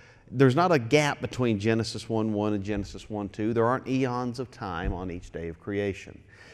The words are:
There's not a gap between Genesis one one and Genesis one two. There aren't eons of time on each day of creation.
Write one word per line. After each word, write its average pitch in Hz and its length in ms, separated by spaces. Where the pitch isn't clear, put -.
There's 127 260
not 180 180
a 156 40
gap 143 440
between 120 360
Genesis 110 520
one 110 240
one 104 200
and 98 120
Genesis 101 440
one 104 200
two. 110 240
There 113 120
aren't 123 220
eons 123 520
of 127 120
time 95 420
on 92 160
each 87 220
day 82 160
of 82 140
creation. 101 600